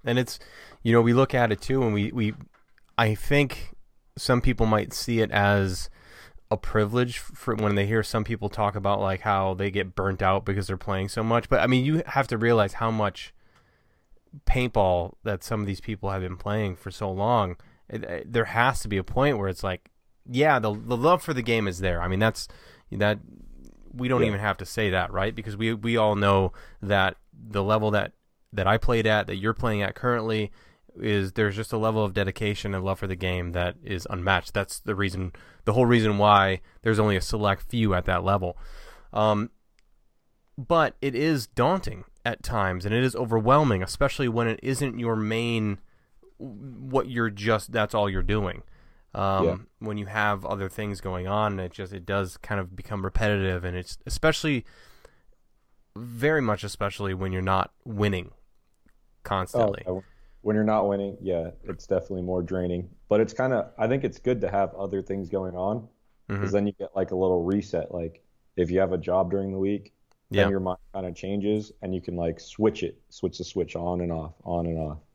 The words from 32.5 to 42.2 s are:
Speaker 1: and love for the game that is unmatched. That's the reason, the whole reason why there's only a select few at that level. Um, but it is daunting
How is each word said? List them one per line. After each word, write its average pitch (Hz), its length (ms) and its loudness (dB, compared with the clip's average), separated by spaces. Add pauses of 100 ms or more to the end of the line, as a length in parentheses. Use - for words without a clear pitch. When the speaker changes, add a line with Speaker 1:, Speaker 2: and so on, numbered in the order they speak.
Speaker 1:
and 92 100 -4
love 95 160 -2
for 98 80 -6
the 95 80 -4
game 90 360 -2
that 87 300 -2
is 90 280 -8
unmatched. 90 440 0
That's 98 240 -4
the 104 160 -4
reason, 92 380 -2 (320)
the 107 80 2
whole 123 140 6
reason 110 320 6
why 98 420 6 (220)
there's 110 180 4
only 107 160 4
a 92 40 2
select 104 480 0
few 110 260 2
at 90 100 0
that 90 180 0
level. 92 340 0 (560)
Um, 107 380 2 (1080)
but 151 460 0
it 135 140 -2
is 147 320 0
daunting 127 560 -2 (200)